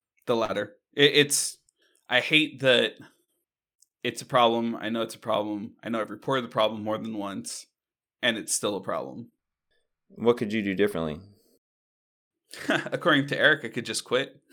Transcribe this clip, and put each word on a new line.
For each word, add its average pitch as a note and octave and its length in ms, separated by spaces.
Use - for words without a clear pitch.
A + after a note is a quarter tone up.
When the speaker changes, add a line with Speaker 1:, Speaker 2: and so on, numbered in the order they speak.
Speaker 1:
The A#2+ 100
latter. G#2 420
It, C#3+ 200
it's, - 440
I B2 120
hate D3 400
that A#2+ 320
it's A#2+ 200
a - 40
problem. A#2 500
I G#2+ 120
know A2+ 140
it's A2+ 120
a - 40
problem. G#2+ 640
I A2 80
know A#2 100
I've G#2 100
reported C3 340
the A#2 40
problem A2 340
more G#2+ 140
than A2 220
once, G2+ 480
and A#2 160
it's - 160
still G#2 220
a F#2 60
problem. C#2 480
Speaker 2:
What A#2+ 300
could G#2 140
you A2 100
do G2 120
differently? E2+ 460
Speaker 1:
<laughs> - 0
According C#3+ 600
to E2+ 100
Eric, C#3+ 260
I A#2 40
could A#2 160
just A2 200
quit. - 360